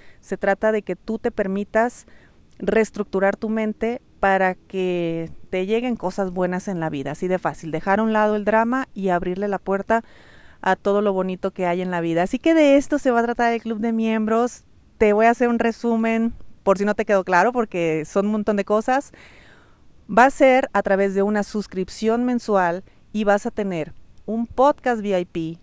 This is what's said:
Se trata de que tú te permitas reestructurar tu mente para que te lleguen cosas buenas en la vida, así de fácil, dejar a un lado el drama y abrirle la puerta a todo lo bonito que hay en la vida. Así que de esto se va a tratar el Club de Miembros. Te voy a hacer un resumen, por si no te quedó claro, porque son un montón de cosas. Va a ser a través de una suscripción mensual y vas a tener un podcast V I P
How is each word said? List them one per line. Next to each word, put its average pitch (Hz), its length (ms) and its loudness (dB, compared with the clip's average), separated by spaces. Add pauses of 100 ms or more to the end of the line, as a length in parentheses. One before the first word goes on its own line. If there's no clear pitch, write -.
(220)
Se - 160 -8
trata 196 340 0
de 214 80 0
que 185 160 -6
tú 220 220 -6
te 240 120 -4
permitas 208 760 -2 (520)
reestructurar 202 800 0
tu 226 120 -6
mente 220 520 -4 (240)
para 190 300 2
que 175 760 -4 (200)
te 185 160 -4
lleguen 233 300 -2
cosas 190 340 -4
buenas 180 360 -4
en 185 140 -4
la 160 80 -2
vida, 139 220 -6
así 165 180 -4
de 185 100 0
fácil, 156 320 -6
dejar 190 280 0
a 220 40 2
un 220 120 0
lado 214 220 2
el 208 100 -6
drama 226 480 0
y 190 160 -2
abrirle 180 380 -2
la 196 100 -4
puerta 196 440 -2 (600)
a 190 140 2
todo 202 260 0
lo 208 100 2
bonito 185 380 -2
que 185 160 -4
hay 175 160 0
en 185 80 -6
la 175 100 -2
vida. 165 220 0
Así 220 160 -2
que 330 160 2
de 285 240 6
esto 285 200 0
se 269 120 -2
va 233 100 2
a 233 40 2
tratar 233 280 0
el 233 80 -2
Club 226 200 -6
de 226 120 -2
Miembros. 226 720 0 (320)
Te 208 160 4
voy 220 140 4
a 233 40 6
hacer 240 200 2
un 233 80 0
resumen, 226 720 0 (300)
por 190 160 2
si 202 80 -2
no 208 80 2
te 220 100 -2
quedó 196 180 2
claro, 185 300 4
porque 165 540 -2
son 196 180 0
un 214 80 0
montón 214 240 -2
de 196 80 -2
cosas. 254 480 0 (960)
Va 214 160 6
a 277 60 6
ser 262 420 4
a 202 80 0
través 196 320 2
de 190 80 0
una 208 220 0
suscripción 214 840 -4
mensual 196 580 0 (300)
y 214 120 -2
vas 202 200 2
a 233 60 -6
tener 180 420 -6 (320)
un 226 220 -4
podcast 254 540 0
V 196 200 0
I 180 60 -2
P 165 360 -8